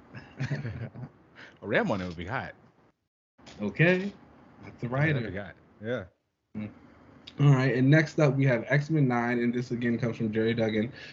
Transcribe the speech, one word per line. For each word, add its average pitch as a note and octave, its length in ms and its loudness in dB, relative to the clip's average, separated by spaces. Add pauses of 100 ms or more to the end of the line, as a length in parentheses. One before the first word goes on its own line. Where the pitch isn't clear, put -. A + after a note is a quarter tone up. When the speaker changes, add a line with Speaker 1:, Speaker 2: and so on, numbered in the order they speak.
(400)
Speaker 1:
<laughs> C3 520 -6 (680)
Speaker 2:
A G2 60 -10
Ram F#3 200 2
one, G#2 140 0
it F#2 60 -6
would E2 100 -10
be E2+ 80 -8
hot. A#2 280 -8 (1080)
Speaker 1:
Okay. F3+ 500 2 (520)
That's - 180 -16
the A#2+ 60 -6
Speaker 2:
Yeah, C#3+ 260 0
that'd - 20 0
Speaker 1:
writer. A2+ 160 -4
Speaker 2:
be F2+ 60 -8
hot. G2+ 180 -12 (280)
Yeah. A2+ 200 -6 (540)
Speaker 1:
Mm. G#2 120 -8 (680)
All C#3+ 160 8
right, B2+ 200 2
and C3 140 4
next D#3 300 4
up C#3 160 4
we C3+ 100 2
have A#2 220 2
X-Men D3 400 2
nine, A#2+ 320 0
and A#2+ 140 0
this A#2+ 180 -4
again A#2+ 260 -2
comes A#2 200 -2
from A2 140 -2
Jerry A2 220 0
Duggan A2 380 0 (220)